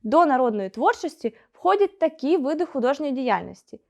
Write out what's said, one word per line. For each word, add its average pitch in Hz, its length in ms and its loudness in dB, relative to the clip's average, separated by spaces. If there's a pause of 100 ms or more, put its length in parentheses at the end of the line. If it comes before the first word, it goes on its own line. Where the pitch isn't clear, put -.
До 302 220 4
народної 240 440 0
творчості 311 640 -4 (200)
входять 392 460 0
такі 311 380 0
види 311 280 -2
художньої 277 460 -2
діяльності 196 680 -6 (100)